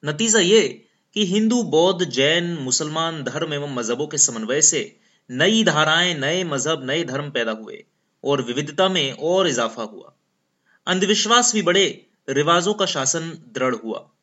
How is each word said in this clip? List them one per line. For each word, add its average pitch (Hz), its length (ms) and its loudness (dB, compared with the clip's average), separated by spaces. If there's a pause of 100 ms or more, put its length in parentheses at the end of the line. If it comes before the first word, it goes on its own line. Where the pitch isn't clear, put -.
नतीजा 214 340 0
ये 185 500 4 (260)
कि 214 120 0
हिंदू, 220 360 2
बौद्ध, 175 420 2
जैन, 160 560 0
मुसलमान 156 640 -4
धर्म 156 300 -6
एवं 143 220 -6
मजहबों 123 320 -4
के - 120 -8
समन्वय 117 440 0
से 131 380 0 (300)
नई 196 340 2
धाराएं, 160 500 2
नए 156 300 -2
मजहब, 147 420 -4
नए 151 180 -2
धर्म 143 260 -6
पैदा 117 220 -2
हुए 110 320 -12 (400)
और 135 180 0
विविधता 143 460 0
में 156 240 -2
और 180 360 0
इजाफा 120 340 -2
हुआ। 107 300 -14 (720)
अंधविश्वास 214 680 2
भी 214 80 2
बढ़े, 175 440 2 (220)
रिवाजों 170 460 2
का 202 120 -2
शासन 160 440 -2
दृढ़ 127 440 -4
हुआ। 110 360 -10 (120)